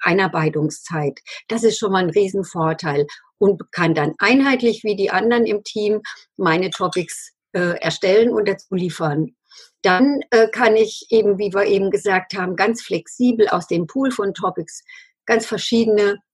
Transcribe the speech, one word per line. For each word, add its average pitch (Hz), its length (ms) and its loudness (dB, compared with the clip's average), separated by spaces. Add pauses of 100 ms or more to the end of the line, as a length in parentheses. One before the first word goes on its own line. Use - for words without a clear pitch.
Einarbeitungszeit. 156 1200 -2 (280)
Das 226 160 -2
ist 220 140 2
schon 202 140 -2
mal 185 120 2
ein 170 60 -2
Riesenvorteil 165 960 -2 (320)
und 196 240 2 (100)
kann 165 220 2
dann 147 240 0
einheitlich 254 640 2
wie 208 120 -2
die 196 140 0
anderen 226 360 2
im 208 180 -2
Team 214 380 -4 (340)
meine 180 340 0
Topics, - 640 -6 (200)
äh, 180 280 -2
erstellen 202 500 2
und 214 160 0
dazu 190 280 -4
liefern. 160 600 -2 (480)
Dann, 247 380 2 (100)
äh, 226 180 6
kann 220 280 2
ich 220 340 0
eben, 202 280 2
wie 196 160 -4
wir 202 120 2
eben 196 240 2
gesagt 190 440 -2
haben, 180 220 -4
ganz 220 260 0
flexibel 214 640 0
aus 170 200 -2
dem 175 180 -2
Pool 269 240 -2
von 202 240 -4
Topics - 480 -6 (420)
ganz 226 220 0
verschiedene, 208 720 2 (160)